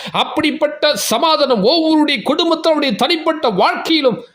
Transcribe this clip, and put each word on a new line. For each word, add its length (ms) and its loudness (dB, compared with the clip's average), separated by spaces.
அப்படிப்பட்ட 840 0
சமாதானம் 680 0
ஒவ்வொருடைய 580 2
குடும்பத்தினுடைய 720 0
தனிப்பட்ட 540 0
வாழ்க்கையிலும் 760 0